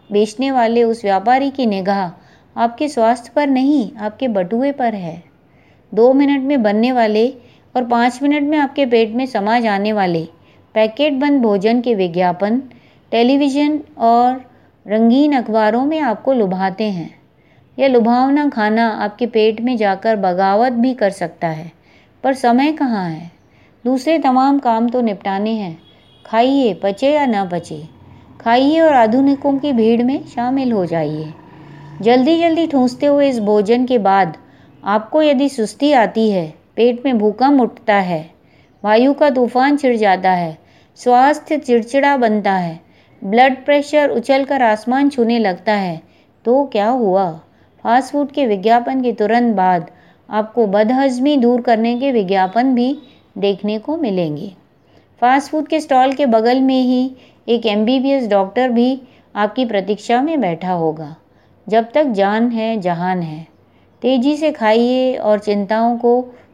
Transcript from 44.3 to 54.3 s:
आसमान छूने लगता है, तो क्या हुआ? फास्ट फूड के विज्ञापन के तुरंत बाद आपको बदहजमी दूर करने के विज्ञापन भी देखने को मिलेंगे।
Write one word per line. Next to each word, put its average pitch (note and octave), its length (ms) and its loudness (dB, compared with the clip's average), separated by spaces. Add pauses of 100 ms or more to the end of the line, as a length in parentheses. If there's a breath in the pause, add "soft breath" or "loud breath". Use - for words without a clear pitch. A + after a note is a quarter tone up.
आसमान A#3+ 480 0
छूने A#3 300 0
लगता G3 340 -2
है, F3+ 280 -4 (440 soft breath)
तो C4+ 200 2
क्या G#3+ 220 -2
हुआ? F#3+ 520 0 (440 soft breath)
फास्ट B3+ 280 0
फूड C#4+ 200 -2
के C#4 160 -2
विज्ञापन A#3 540 0
के B3 100 0
तुरंत A3 440 0
बाद F#3 360 0 (380 soft breath)
आपको G#3+ 380 -2
बदहजमी B3+ 720 0
दूर A#3+ 240 2
करने A#3 380 0
के C#4 120 -2
विज्ञापन G3+ 640 0
भी B3 240 -2 (380 loud breath)
देखने G3+ 420 -2
को D4 180 -6
मिलेंगे। F#3 580 -4 (680 soft breath)